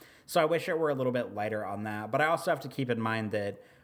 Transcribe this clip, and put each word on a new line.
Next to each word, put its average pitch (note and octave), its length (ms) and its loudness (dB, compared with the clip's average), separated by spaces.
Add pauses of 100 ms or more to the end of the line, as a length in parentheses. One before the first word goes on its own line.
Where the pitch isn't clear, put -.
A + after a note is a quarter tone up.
(260)
So - 140 2
I D#3 40 6
wish D#3 240 0
it E3+ 80 0
were D#3 140 2
a C#3+ 40 2
little B2+ 180 2
bit G#2+ 240 -2
lighter G#2+ 280 -2
on G2+ 200 -4
that. G#2+ 260 -4
But C3+ 100 2
I D#3 60 4
also E3 240 2
have C#3+ 100 0
to C#3 80 -8
keep B2+ 220 -2
in A2+ 100 0
mind A2 300 0
that G2+ 320 -2 (220)